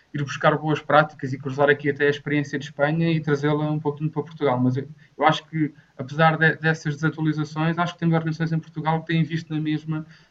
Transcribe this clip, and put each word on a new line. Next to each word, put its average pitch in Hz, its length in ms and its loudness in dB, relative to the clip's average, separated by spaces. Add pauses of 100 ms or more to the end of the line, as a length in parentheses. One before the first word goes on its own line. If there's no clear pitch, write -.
(140)
ir 147 80 -4
buscar 151 340 2
boas 151 240 -2
práticas 147 540 2
e 135 40 -8
cruzar 139 300 2
aqui 143 220 2
até 139 160 0
a 143 40 4
experiência 147 480 -2
de 135 80 -8
Espanha 165 440 0
e 160 100 2
trazê-la 151 500 0
um 151 80 -2
pouquinho 151 320 -4
para 147 120 -4
Portugal. 131 360 -2
Mas 127 200 2
eu, - 100 -6 (300)
eu 139 80 2
acho - 200 2
que, 156 280 -2 (240)
apesar 147 400 2
de, 135 180 4
dessas 160 380 -2
desatualizações, 156 840 -2
acho 175 160 -2
que - 40 -20
temos 170 160 2
organizações 160 380 -2
em 160 60 0
Portugal 160 440 -4
que 160 60 -10
têm 165 140 2
visto 160 300 -4
na 151 80 -2
mesma 156 460 -4 (240)